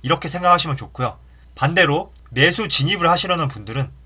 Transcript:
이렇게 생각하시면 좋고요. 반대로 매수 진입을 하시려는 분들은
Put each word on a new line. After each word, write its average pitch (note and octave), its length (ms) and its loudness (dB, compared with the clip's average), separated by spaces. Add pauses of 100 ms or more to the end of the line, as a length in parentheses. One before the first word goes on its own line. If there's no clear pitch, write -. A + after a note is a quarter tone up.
이렇게 D#3+ 260 -4
생각하시면 F3 480 2
좋고요. A2+ 420 -6 (360)
반대로 E3 580 2 (180)
매수 F3 380 2
진입을 E3+ 420 2
하시려는 F3 380 0
분들은 A#2 420 -8 (160)